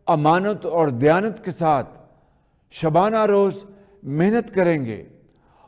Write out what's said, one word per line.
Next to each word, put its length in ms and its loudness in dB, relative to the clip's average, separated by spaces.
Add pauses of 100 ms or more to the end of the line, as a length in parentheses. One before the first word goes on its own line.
अमानत 600 0
और 260 0
दयानत 520 0
के 80 -6
साथ 300 0 (920)
शबाना 520 0
रोज़ 380 0 (400)
मेहनत 460 0
करेंगे 560 -2 (640)